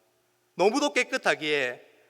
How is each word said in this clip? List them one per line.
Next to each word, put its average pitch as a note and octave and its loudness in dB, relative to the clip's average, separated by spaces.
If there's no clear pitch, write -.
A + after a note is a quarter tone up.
너무도 B3 2
깨끗하기에 D3+ -2